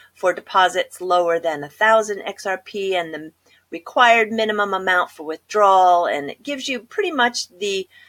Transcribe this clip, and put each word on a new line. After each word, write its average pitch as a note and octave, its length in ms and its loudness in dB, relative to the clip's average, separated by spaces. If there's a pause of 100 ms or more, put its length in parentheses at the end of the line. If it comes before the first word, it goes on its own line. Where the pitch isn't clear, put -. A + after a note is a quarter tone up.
(120)
for F3+ 220 -2
deposits F#3 640 -2
lower F3+ 380 0
than D#3 260 -4
a D3 60 -14
thousand G#3+ 520 2
X - 220 -12
R F#3+ 140 -6
P G3 360 -6
and E3+ 200 -4
the D#3 180 -14 (380)
required A#3 600 2
minimum G#3+ 440 -2
amount F#3 380 0
for D#3+ 120 -18
withdrawal. F3+ 800 4
And C#3+ 220 -4
it - 140 -14
gives C#4 260 -8
you B3+ 120 -6
pretty F4 320 -6
much B3 360 -2
the, F#3+ 400 -8 (200)